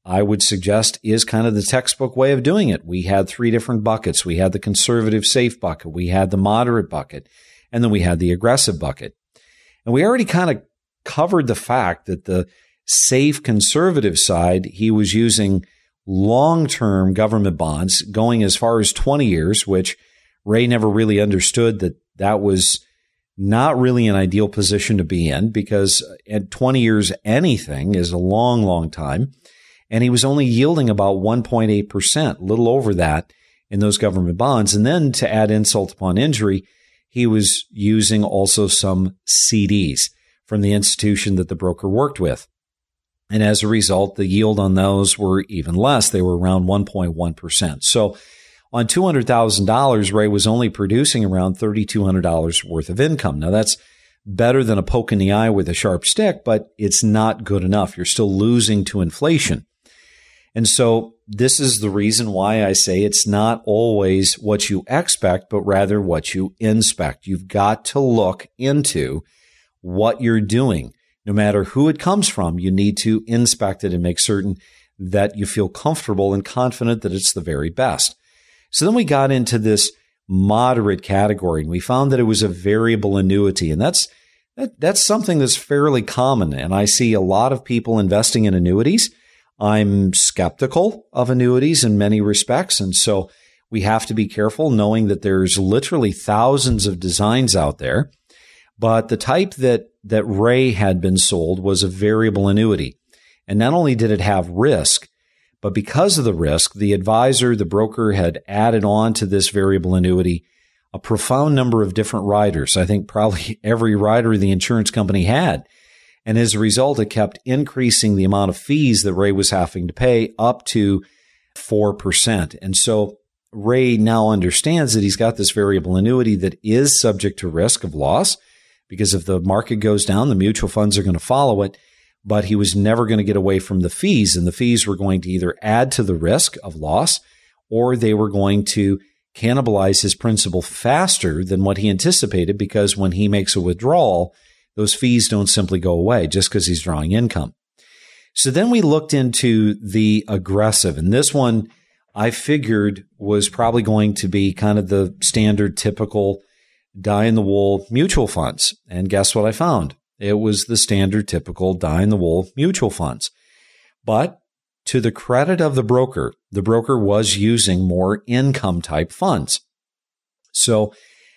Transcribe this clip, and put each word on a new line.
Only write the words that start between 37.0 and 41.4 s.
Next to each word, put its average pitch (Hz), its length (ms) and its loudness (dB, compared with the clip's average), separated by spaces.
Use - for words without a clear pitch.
he 123 180 -2
was 107 460 2
using 107 500 2
also 98 460 0
some 95 480 0
C - 400 2
Ds 92 440 0
from 107 140 -4
the 101 140 2
institution 101 640 0
that 92 120 -2